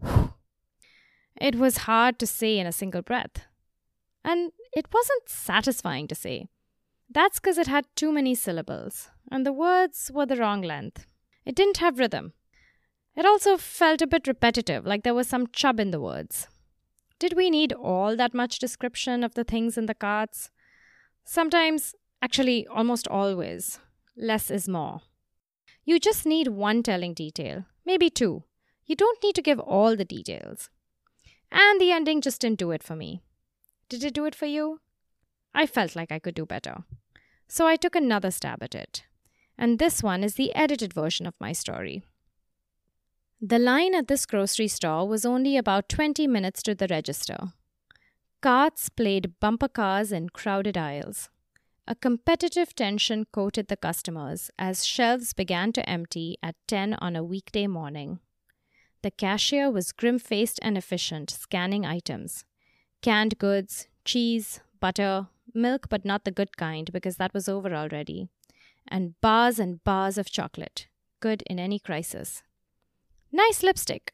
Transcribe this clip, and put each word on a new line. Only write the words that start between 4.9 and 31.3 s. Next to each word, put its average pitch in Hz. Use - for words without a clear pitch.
wasn't 480
satisfying 180
to 151
say. -
That's 320
'cause 359
it 330
had 277
too 311
many 269
syllables, -
and 262
the 277
words 349
were 285
the 262
wrong 208
length. 151
It 254
didn't 392
have 302
rhythm. 170
It 330
also 403
felt 320
a 294
bit 330
repetitive, 233
like 208
there 240
was 247
some 254
chub 254
in 196
the 151
words. 78
Did 349
we 370
need 302
all 214
that 240
much 240
description 247
of 233
the 233
things 233
in 220
the 214
carts? 214
Sometimes, 320
actually 254
almost 233
always, 185
less 220
is 190
more. 165
You 330
just -
need 311
one 208
telling 175
detail, 156
maybe 349
two. 180
You 302
don't 440
need 415
to 311
give 254
all 214
the 196
details. -